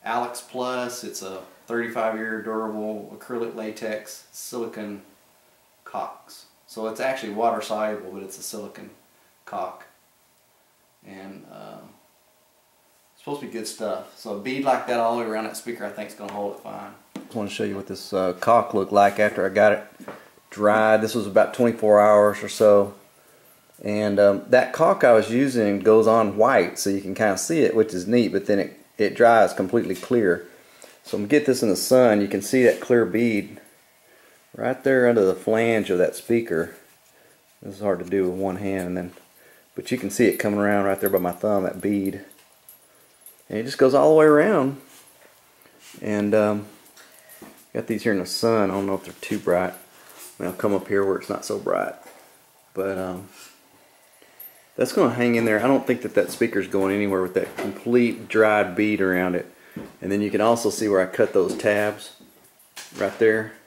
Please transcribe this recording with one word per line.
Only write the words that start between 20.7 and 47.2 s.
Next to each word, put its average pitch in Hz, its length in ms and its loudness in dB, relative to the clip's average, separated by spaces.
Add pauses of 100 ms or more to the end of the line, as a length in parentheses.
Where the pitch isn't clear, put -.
This 110 120 -4
was 107 120 -4
about 101 280 2
twenty-four 110 460 4
hours 104 420 6
or 104 60 -8
so. 101 460 4 (880)
And, 104 360 -2
um, 101 300 4
that 123 240 4
caulk 180 320 2
I 123 80 8
was 107 180 4
using 117 500 0
goes 110 260 6
on 110 300 2
white, 110 420 2
so - 100 -4
you 98 120 -2
can 95 140 -10
kinda 104 220 0
see 160 260 0
it, 98 120 2
which 110 180 2
is 90 140 -6
neat, 113 260 2
but 98 140 -2
then 101 140 2
it, - 200 -8 (160)
it 104 200 -2
dries 113 360 6
completely 95 440 -2
clear. 98 500 0 (560)
So - 140 -8
I'm 104 80 -4
gonna 101 60 -8
get 147 160 4
this 127 180 2
in 110 40 2
the 90 80 2
sun. 120 440 4
You 98 80 0
can 98 140 -4
see 131 200 0
that 117 180 4
clear 120 240 2
bead 104 560 -2 (960)
right 127 260 -6
there 131 260 4
under 113 160 4
the 92 100 2
flange 110 540 0
of 90 100 0
that 90 180 2
speaker. 87 580 -2 (880)
This 98 140 -16
is 98 40 -20
hard 98 200 -2
to 87 40 -10
do 92 240 0
with 92 100 -6
one 95 180 -4
hand, 98 320 -4
and 90 80 -6
then, 90 160 -8 (640)
but - 160 -8
you 127 40 -2
can 98 140 -6
see 117 160 4
it - 120 2
coming 104 200 -2
around 101 260 2
right 98 160 0
there 98 80 0
by 98 100 2
my 87 120 -2
thumb, 101 320 -2
that 90 180 -6
bead. 98 440 -4 (1200)
And 104 120 -6
it - 20 -8
just 135 160 -10
goes 131 160 4
all 143 160 6
the 156 60 6
way 156 100 8
around. 151 540 4 (1200)
And, 104 320 -2
um, 104 320 2 (1080)